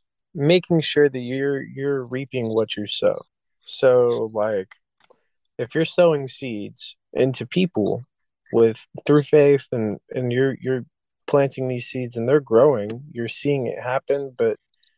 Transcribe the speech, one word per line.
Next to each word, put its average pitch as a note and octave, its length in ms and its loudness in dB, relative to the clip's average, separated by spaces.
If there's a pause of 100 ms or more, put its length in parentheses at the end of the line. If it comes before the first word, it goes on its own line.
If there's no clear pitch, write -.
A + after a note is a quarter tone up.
(340)
making E3+ 480 2
sure D3 280 2
that C3 100 -8
you're, C3+ 440 -4
you're C3+ 420 -6
reaping B2+ 480 -6
what A2 220 0
you G#2 120 -8
sow. - 340 -2 (380)
So, A#2+ 760 2
like, G#2 340 -2 (880)
if - 180 -6
you're D#3+ 100 0
sowing D#3+ 420 2
seeds G#2+ 680 -10 (160)
into B2+ 340 0
people A#2+ 560 -2 (480)
with, A2+ 340 2 (220)
through D3 160 4
faith, C#3+ 480 4
and, G#2+ 280 -2 (120)
and B2+ 220 -4
you're, C3 280 0
you're B2 240 -4 (420)
planting C3+ 420 0
these B2 180 -6
seeds B2 300 -8
and A#2 120 -2
they're D3 120 6
growing, A#2+ 680 2
you're A#2 180 -6
seeing C#3 380 -2
it - 140 -8
happen, C3+ 560 -4
but A2+ 200 0 (400)